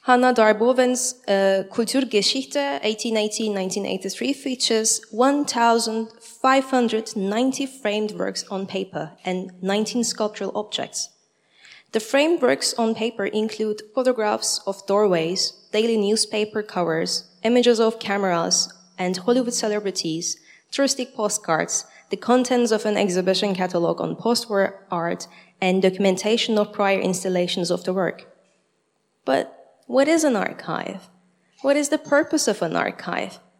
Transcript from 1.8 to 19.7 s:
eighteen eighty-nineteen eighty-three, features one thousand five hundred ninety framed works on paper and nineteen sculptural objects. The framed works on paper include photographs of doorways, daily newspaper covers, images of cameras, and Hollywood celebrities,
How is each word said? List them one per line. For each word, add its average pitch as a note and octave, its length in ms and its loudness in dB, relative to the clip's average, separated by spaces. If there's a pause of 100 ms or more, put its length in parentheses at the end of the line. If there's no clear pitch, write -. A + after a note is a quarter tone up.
eighteen A3 340 -2
eighty-nineteen G#3 680 -2
eighty-three, G3 460 -4
features A#3+ 680 -2 (120)
one C#4 320 2
thousand A3+ 640 2 (120)
five C4+ 440 0
hundred A3+ 500 0
ninety A#3 520 -2
framed G#3 520 -4
works F#3+ 320 -4
on G3 160 -6
paper F#3 460 -8 (120)
and F#3 280 -4 (100)
nineteen G#3+ 400 0
sculptural G#3+ 540 -4
objects. - 540 -8 (840)
The A3+ 80 0
framed D4 420 2
works C4 320 0
on A3+ 220 0
paper A3 300 -4
include G#3+ 560 -4 (120)
photographs A3+ 720 0
of G3 220 -8
doorways, F#3+ 640 2 (180)
daily A3+ 260 2
newspaper G#3+ 680 0
covers, E3+ 680 -2 (140)
images A#3+ 340 4
of A3 220 2
cameras, F#3 720 0 (240)
and F3+ 180 -2
Hollywood A#3+ 380 2
celebrities, F#3+ 840 -4 (360)